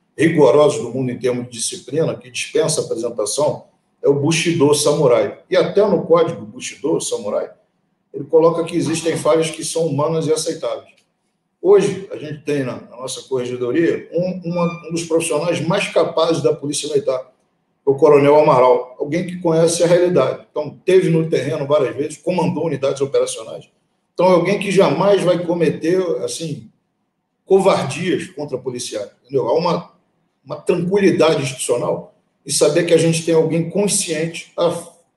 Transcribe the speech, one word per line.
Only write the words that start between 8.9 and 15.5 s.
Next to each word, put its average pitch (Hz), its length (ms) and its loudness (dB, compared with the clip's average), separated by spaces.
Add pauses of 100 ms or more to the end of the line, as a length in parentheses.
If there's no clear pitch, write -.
falhas 160 320 2
que - 160 -10
são 165 220 -2
humanas 147 400 -2
e 156 40 2
aceitáveis. 123 680 -6 (600)
Hoje, 190 520 2
a 175 40 -10
gente 151 280 -12
tem 143 200 -2
na, 113 180 -8
na - 140 -20
nossa 127 280 -12
corregedoria 123 920 -2
um, 185 320 -4
uma, 170 420 -4
um 165 40 -12
dos 165 120 -4
profissionais 160 600 -2